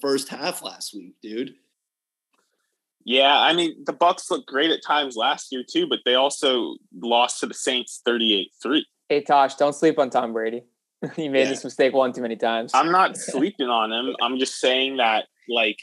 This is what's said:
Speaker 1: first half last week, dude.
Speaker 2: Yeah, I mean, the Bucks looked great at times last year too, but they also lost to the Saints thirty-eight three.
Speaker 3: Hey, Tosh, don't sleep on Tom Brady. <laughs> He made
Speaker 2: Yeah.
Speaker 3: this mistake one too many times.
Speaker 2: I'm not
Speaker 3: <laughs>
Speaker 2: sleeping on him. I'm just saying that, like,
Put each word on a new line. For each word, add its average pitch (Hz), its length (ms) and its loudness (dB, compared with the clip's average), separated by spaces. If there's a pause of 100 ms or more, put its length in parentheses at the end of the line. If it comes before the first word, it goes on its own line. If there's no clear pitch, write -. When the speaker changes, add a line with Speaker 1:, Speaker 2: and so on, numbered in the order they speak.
Speaker 1:
first 139 280 -2
half 156 340 -8
last - 320 -12
week, 92 280 -18
dude. 117 320 -8 (1500)
Speaker 2:
Yeah, 135 340 4
I 131 160 4
mean, 165 300 -2
the 160 80 -4
Bucks 175 380 0
looked 151 180 -4
great 143 220 0
at 147 160 -2
times 143 300 -2
last 131 340 -2
year 127 180 -8
too, 170 180 -2
but 156 180 -2
they 123 100 2
also 127 600 0 (240)
lost 120 400 2
to 135 60 -4
the 104 80 -8
Saints - 500 -6
thirty-eight 113 480 0 (100)
three. 143 240 -2 (220)
Speaker 3:
Hey, 147 140 0
Tosh, 139 320 4
don't 143 200 2
sleep 160 240 2
on 135 120 2
Tom 120 220 -2
Brady. 113 320 -4 (360)
<laughs> - 140 -10
He 160 140 -6
made 135 160 4
Speaker 2:
Yeah. 135 60 0
Speaker 3:
this 131 140 -6
mistake 131 300 2
one 131 180 2
too 127 100 -10
many 113 140 -4
times. 113 380 -2
Speaker 2:
I'm 151 160 2
not 185 260 4
Speaker 3:
<laughs> - 0 -
Speaker 2:
sleeping 147 520 -2
on 110 240 0
him. 120 280 -4
I'm 123 180 -2
just 131 200 -4
saying 131 380 0
that, 113 300 2 (220)
like, 113 340 0